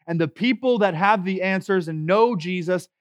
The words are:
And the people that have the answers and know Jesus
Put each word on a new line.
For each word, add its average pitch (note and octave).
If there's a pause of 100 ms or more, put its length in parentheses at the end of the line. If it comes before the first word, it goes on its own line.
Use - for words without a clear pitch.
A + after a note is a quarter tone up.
And E3+
the D#3
people B3
that F#3+
have G3
the F#3+
answers F#3+
and D#3
know A3
Jesus F3+ (140)